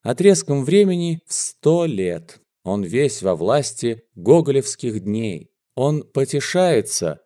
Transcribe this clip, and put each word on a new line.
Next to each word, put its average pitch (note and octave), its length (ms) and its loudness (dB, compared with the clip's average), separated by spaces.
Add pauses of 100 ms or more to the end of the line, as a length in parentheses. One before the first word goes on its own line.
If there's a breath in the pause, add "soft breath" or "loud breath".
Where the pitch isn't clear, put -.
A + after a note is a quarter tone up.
отрезком D3+ 640 2
времени F3 640 2
в - 60 -10
сто - 520 0
лет. F2+ 540 -4 (240)
Он G2 200 -2
весь B2 380 -2
во F#2 140 2
власти A2+ 680 -2 (120)
гоголевских C3 880 2
дней. G#2 480 -6 (240)
Он D3 260 0
потешается C#3 1200 -2